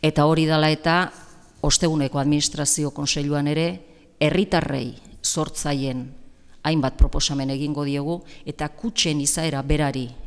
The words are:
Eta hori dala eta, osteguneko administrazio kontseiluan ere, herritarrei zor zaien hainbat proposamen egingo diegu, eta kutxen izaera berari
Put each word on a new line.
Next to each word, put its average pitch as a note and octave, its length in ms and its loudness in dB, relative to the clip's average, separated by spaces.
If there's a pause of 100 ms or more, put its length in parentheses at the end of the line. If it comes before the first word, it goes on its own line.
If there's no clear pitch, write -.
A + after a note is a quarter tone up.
Eta D3+ 240 4
hori D#3+ 160 4
dala D#3 240 4
eta, D#3+ 280 2 (680)
osteguneko D3 560 2
administrazio D3 720 0
kontseiluan C#3+ 560 -2
ere, D#3 160 0 (560)
herritarrei D3+ 720 0 (340)
zor D3+ 240 -2
zaien C3+ 540 -4 (580)
hainbat D3+ 380 0
proposamen C#3 560 4
egingo D3 320 -2
diegu, C#3+ 320 -2 (260)
eta - 240 -6
kutxen D#3 540 -2
izaera D3 420 0
berari C#3 400 2 (220)